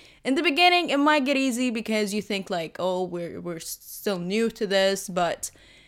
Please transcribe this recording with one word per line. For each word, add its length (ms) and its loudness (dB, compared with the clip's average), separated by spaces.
In 100 2
the 80 2
beginning, 480 4
it 80 2
might 260 4
get 120 2
easy 340 0
because 420 -2
you 80 -2
think, 300 -4
like, 280 -4
"Oh, 260 -2
we're, 360 -8
we're 200 -8
still 580 -6
new 320 0
to 160 -6
this," 420 2
but 420 -2